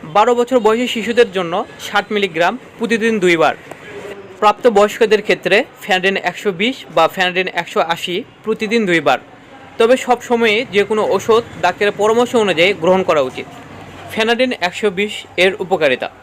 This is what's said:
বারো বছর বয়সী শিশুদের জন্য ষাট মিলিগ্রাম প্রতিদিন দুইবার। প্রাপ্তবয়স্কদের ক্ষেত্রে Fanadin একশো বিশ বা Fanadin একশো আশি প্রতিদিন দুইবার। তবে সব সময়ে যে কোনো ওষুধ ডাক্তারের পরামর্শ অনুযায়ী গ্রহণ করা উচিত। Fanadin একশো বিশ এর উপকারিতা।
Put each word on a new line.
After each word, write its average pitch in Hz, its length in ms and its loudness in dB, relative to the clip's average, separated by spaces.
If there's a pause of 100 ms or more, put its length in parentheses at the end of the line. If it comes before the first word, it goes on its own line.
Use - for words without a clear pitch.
(160)
বারো 220 240 4
বছর 240 260 0
বয়সী 233 300 2
শিশুদের 226 420 0
জন্য 170 160 -4 (320)
ষাট 202 280 -2
মিলিগ্রাম 185 400 -2 (240)
প্রতিদিন 226 360 0 (100)
দুইবার। 160 300 4 (880)
প্রাপ্তবয়স্কদের 208 880 4
ক্ষেত্রে 180 300 2 (260)
Fanadin 190 320 0 (140)
একশো 208 200 -6 (100)
বিশ 240 160 -2 (200)
বা 165 100 6 (100)
Fanadin 185 320 0 (140)
একশো 190 180 -4 (140)
আশি 170 220 -6 (300)
প্রতিদিন 214 440 -2
দুইবার। 147 300 2 (600)
তবে 233 160 6 (100)
সব 247 120 2 (120)
সময়ে 233 280 2 (180)
যে 202 140 4
কোনো 214 140 0 (120)
ওষুধ 220 280 2 (200)
ডাক্তারের 196 360 0
পরামর্শ 226 320 2 (140)
অনুযায়ী 175 260 2 (100)
গ্রহণ 185 280 2
করা 156 200 4
উচিত। - 180 -12 (680)
Fanadin 233 380 0 (160)
একশো 208 200 -4 (100)
বিশ 208 160 -4 (300)
এর 190 80 4 (120)
উপকারিতা। 156 460 0 (140)